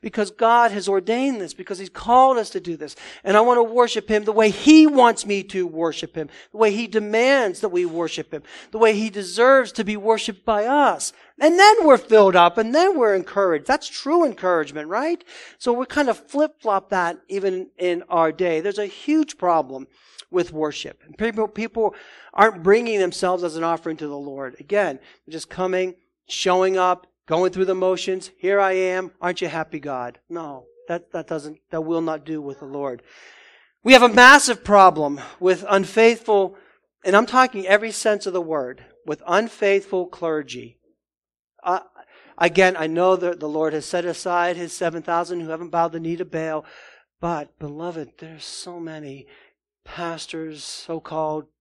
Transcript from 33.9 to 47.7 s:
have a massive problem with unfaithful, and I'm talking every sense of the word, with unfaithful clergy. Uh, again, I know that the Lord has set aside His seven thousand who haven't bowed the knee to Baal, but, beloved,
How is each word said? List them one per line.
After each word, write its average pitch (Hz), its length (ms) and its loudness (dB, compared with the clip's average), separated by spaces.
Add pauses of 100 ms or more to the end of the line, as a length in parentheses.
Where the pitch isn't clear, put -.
have 247 80 8
a 247 60 4
massive 247 540 6
problem 156 580 4 (200)
with 185 280 0
unfaithful, 208 880 2 (480)
and 190 120 2
I'm 240 100 4
talking 247 400 0
every 208 240 2
sense 208 360 -2
of 185 60 -6
the 180 80 -2
word, 147 440 -8 (220)
with 156 200 -8
unfaithful 196 800 0
clergy. 131 720 -8 (880)
Uh, 180 140 -2 (600)
again, 185 380 2
I 160 120 -4
know 175 260 2
that 175 240 -4
the 156 100 -10
Lord 156 240 -2
has 151 140 -8
set 175 180 -6
aside 175 520 -4
His 170 160 -12
seven 170 280 -6
thousand 170 400 -6
who 160 100 -10
haven't 160 200 -10
bowed 165 220 -2
the 165 80 -10
knee 165 160 -6
to 175 80 -8
Baal, 160 400 -8 (560)
but, 165 400 -8
beloved, 160 580 -12